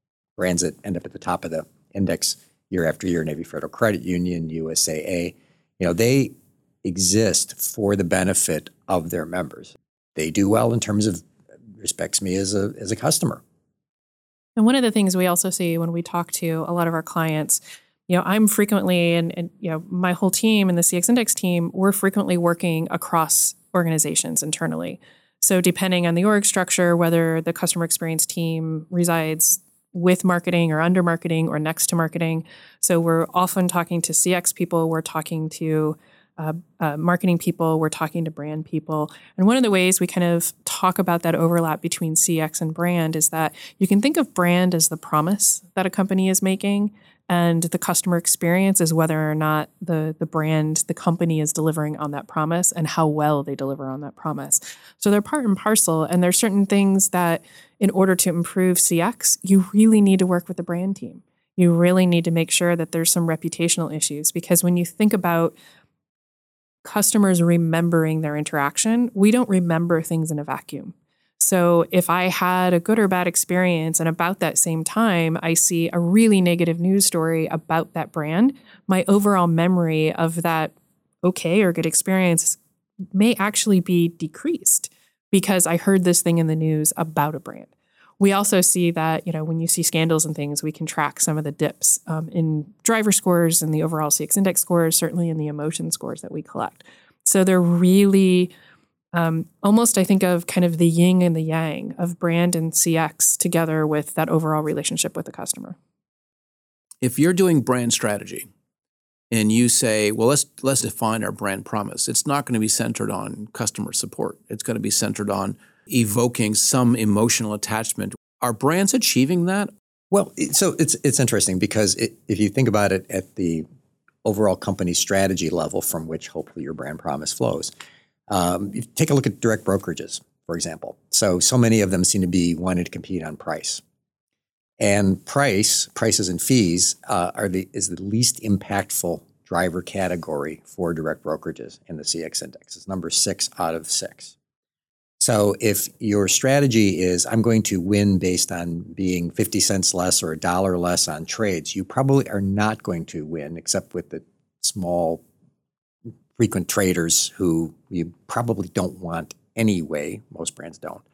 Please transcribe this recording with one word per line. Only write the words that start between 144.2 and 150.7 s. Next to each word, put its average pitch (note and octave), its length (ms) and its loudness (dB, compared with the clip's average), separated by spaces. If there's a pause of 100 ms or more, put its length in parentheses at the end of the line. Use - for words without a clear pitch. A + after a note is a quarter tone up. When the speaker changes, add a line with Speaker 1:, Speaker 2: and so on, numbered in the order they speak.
Speaker 1:
So G#2 380 2
if G#2 300 0 (120)
your G#2 280 0
strategy A#2 720 2
is, F2+ 240 0
"I'm A2+ 160 0
going A2+ 220 4
to F#2+ 180 -2
win G2+ 380 2
based F2+ 340 -2
on F2 280 -6
being F2+ 500 -4
fifty - 280 -2
cents F#2+ 360 0
less F2+ 280 0
or D#2+ 100 -6
a D#2 60 -8
dollar F2+ 380 0